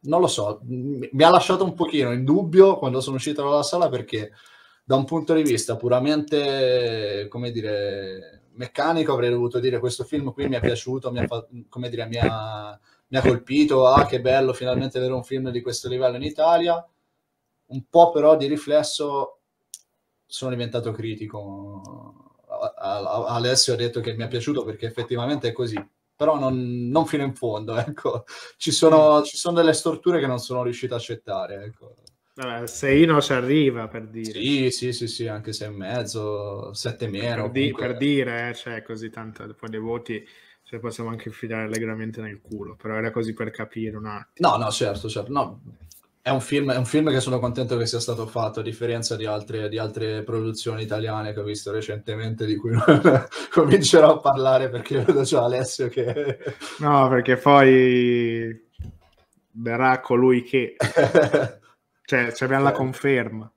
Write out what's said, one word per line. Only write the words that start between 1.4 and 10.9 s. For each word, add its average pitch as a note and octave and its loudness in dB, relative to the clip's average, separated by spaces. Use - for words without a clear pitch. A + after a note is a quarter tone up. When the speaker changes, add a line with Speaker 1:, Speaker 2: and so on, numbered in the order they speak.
Speaker 1:
un F3 -2
pochino D3 0
in B2 -2
dubbio F3+ 6
quando C3 -2
sono C3 -6
uscito D3 -4
dalla C#3+ 2
sala, E3+ 2
perché A2+ -6
da C3 2
un C3+ 2
punto D#3+ -2
di D#3 4
vista A#2 0
puramente, B2+ 0
come A#2+ -8
dire, G2+ -6
meccanico D3+ -2
avrei A#2+ 0
dovuto A#2+ 0
dire: B2 0
"Questo B2 -4
film C#3 -6
qui C#3 -6
mi C3 -2
è A#2+ -2
piaciuto, B2+ -2